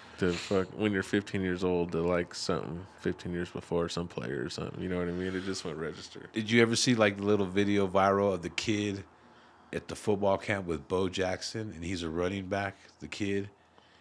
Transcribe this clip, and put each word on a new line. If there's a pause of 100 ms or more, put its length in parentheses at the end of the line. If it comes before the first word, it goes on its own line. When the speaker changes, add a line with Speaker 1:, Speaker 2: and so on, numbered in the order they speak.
(160)
Speaker 1:
to
fuck,
when
you're
fifteen
years
old,
to
like
something (140)
fifteen
years
before,
some
player
or
something.
You
know
what
I
mean?
It
just
went
register.
Speaker 2:
Did
you
ever
see,
like,
the
little
video
viral
of
the
kid (680)
at
the
football
camp
with
Bo
Jackson,
and
he's
a
running
back, (260)
the
kid, (500)